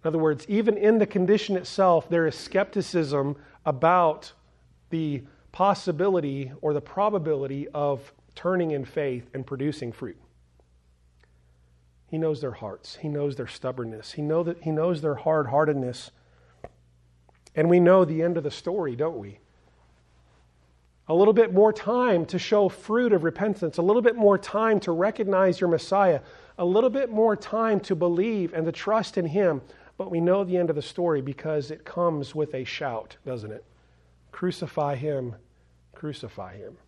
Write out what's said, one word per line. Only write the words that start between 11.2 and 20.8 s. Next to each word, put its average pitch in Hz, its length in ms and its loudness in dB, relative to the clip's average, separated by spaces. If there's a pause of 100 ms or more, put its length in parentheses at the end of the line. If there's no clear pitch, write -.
He 160 80 -6
knows 156 220 -2
their 135 120 -6
hearts. - 460 -14
He 156 120 -8
knows 143 260 -4
their 120 120 -8
stubbornness. 117 680 -10
He 151 80 -8
know 160 220 0
that, 170 180 -4
he 160 100 -4
knows 156 300 0
their 151 140 0
hard-heartedness. 139 960 0 (1400)
And 160 140 2
we 180 100 6
know 180 260 8
the 160 160 -4
end 170 160 0
of 147 60 -4
the 143 80 -4
story, 170 440 -6
don't 151 220 -4
we? 101 220 -14 (1700)